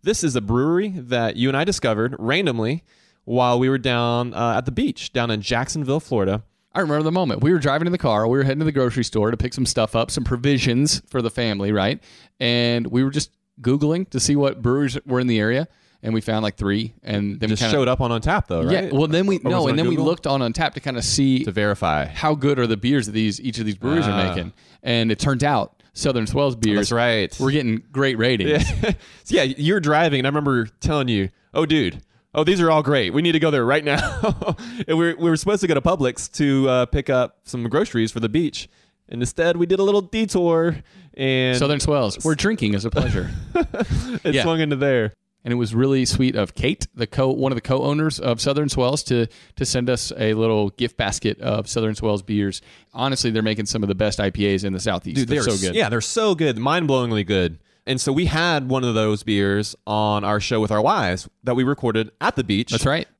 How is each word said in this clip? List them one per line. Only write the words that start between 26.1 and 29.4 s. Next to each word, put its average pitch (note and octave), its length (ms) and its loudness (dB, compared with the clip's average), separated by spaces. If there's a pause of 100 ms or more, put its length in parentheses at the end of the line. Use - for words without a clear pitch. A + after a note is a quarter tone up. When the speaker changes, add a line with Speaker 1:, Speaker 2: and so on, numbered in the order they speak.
Speaker 2:
Swells C#3 280 0
beers A2 220 2
Speaker 1:
That's G2+ 140 0
right. A#2 480 0
Speaker 2:
were C3 100 2
getting B2 320 0 (100)
great C3+ 280 0
ratings. B2+ 440 2 (200)
Speaker 1:
Yeah. A3 80 0 (160)
<laughs> - 160 -20
So, - 140 -2
yeah, E3+ 60 4